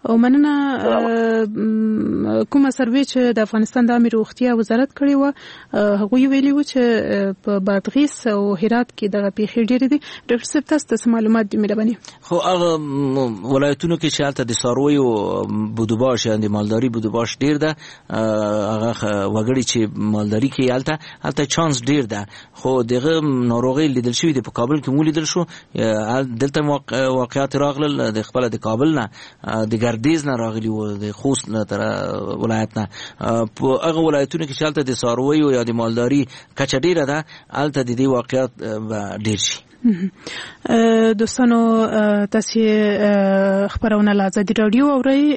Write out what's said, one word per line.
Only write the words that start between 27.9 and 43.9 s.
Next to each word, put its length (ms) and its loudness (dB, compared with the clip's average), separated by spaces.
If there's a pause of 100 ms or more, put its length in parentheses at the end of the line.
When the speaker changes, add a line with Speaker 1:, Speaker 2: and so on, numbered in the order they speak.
Speaker 3:
د 100 -2
خپله 260 -2
د 80 -4
کابل 400 0
نه، 140 -2 (340)
اه، 220 -2
د 100 -2
ګردیز 520 0
نه 80 -2
راغلي 340 -4
وو، 180 -4
د 240 -6
خوست 380 -2
نه 140 -2
تر، 180 -4
اه، 240 -2 (320)
ولایت 400 -2
نه. 100 -4 (340)
اه، 240 -2
په 200 -8
هغه 340 0
ولایتونو 460 0
کې 40 -12
چې 160 -4
هلته 160 -2
د 100 -2
څارویو 600 0
یا 120 2
د 80 -2
مالداري 540 0 (320)
کچه 200 -2
ډېره 280 2
ده، 180 -4 (280)
هلته 320 -2
د 120 -4
دې 120 0
واقعات، 420 0 (120)
اه، 160 -6
به 400 -6
ډېر 180 -2
شي. 280 -6 (200)
Speaker 1:
مهم. 280 0 (580)
اه، 440 4
دوستانو، 720 2
اه، 420 2
تاسې، 420 0
اه، 1000 2
خپرونه 460 2